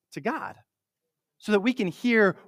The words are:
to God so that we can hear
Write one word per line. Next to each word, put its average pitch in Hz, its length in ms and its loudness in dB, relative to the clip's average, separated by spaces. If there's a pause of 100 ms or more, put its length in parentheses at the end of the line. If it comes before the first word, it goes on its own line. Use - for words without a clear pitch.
(120)
to 151 80 -14
God 147 340 -8 (840)
so - 120 -8
that 208 100 2
we 240 120 0
can 208 160 -4
hear 220 480 2 (120)